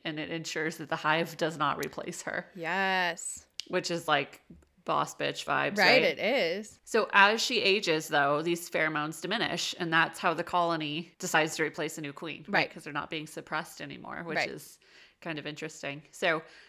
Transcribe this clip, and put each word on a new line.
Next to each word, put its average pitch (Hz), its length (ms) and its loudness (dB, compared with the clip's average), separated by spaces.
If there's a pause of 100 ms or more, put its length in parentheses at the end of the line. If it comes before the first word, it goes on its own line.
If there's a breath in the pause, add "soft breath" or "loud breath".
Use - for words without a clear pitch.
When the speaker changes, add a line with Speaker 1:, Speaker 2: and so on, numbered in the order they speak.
Speaker 1:
and 156 140 -6
it 156 120 -8
ensures 160 460 -4
that 151 120 -10
the 160 60 0
hive 156 420 0
does 165 180 0
not 143 300 0
replace - 380 -10
her. - 320 -6
Speaker 2:
Yes. 180 880 -2 (220)
Speaker 1:
Which 180 240 -2
is, 170 160 -2
like, - 340 2 (440)
boss 151 280 0
bitch 147 320 -4
vibes, 143 320 0
Speaker 2:
Right, 214 240 8
Speaker 1:
right? - 20 4
Speaker 2:
it 165 160 2
is. 208 640 0
Speaker 1:
So 214 300 2
as 202 260 8
she 233 220 2
ages, 175 460 2
though, 147 340 4
these 170 260 -2
pheromones 156 540 -2
diminish, 180 580 -2
and 165 140 0
that's 160 260 4
how 175 140 2
the 170 100 -2
colony 165 760 0
decides 160 380 2
to 160 60 0
replace 156 360 -4
a - 20 -10
new 143 120 -8
queen, 156 340 -10
right? 196 140 2
Speaker 2:
Right. - 120 -4
Speaker 1:
'Cause 165 100 -16
they're 147 100 -10
not - 180 -6
being 156 160 -8
suppressed - 520 -8
anymore, - 460 -12
which 165 120 -4
Speaker 2:
Right. 156 120 0
Speaker 1:
is - 300 -14 (420 loud breath)
kind 160 160 -6
of 139 80 -10
interesting. 151 640 -8
So 160 320 0 (260 loud breath)